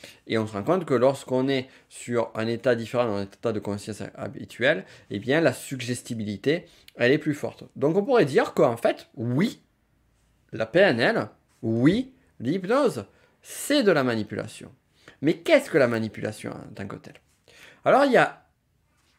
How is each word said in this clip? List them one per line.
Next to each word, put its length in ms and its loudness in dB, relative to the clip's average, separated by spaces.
Et 100 0
on 80 0
se 80 -12
rend 80 -6
compte 240 0
que 80 0
lorsqu'on 540 2
est 200 -2
sur 480 -4
un 100 -2
état 300 0
différent 300 -2
de 60 -2
notre 280 -6
état 120 -2
de 80 -2
conscience 440 -8
habituel, 720 -2
eh 80 -6
bien, 240 0
la 100 4
suggestibilité, 1160 -6
elle 160 4
est 60 6
plus 160 -2
forte. 300 -8
Donc, 220 0
on 60 0
pourrait 220 4
dire 280 0
qu'en 240 2
fait, 380 -2
oui, 460 -2
la 160 -4
P 120 2
N 200 4
L, 280 0
oui, 500 2
l'hypnose, 640 -2
c'est 400 -2
de 100 4
la 120 2
manipulation. 680 -4
Mais 140 0
qu'est-ce 340 2
que 80 2
la 80 6
manipulation 640 -6
en 240 -14
tant 120 -10
que 100 -12
telle ? 220 -20
Alors, 220 4
il 60 2
y 60 6
a 280 2